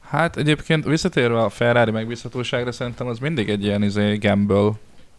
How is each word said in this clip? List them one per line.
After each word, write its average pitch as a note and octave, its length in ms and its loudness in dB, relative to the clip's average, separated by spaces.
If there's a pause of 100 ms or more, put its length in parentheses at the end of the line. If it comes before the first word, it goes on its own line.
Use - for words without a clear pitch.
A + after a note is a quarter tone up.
Hát D#3+ 360 -2
egyébként D3+ 480 0
visszatérve B2+ 580 0
a A2 60 2
Ferrari A#2+ 420 2
megbízhatóságra, A#2+ 840 -6
szerintem B2 340 -8
az A#2 120 -6
mindig C3 300 -2
egy G#2 160 -2
ilyen, G#2 180 2
izé, G#2 340 0
gamble. G2+ 540 2 (480)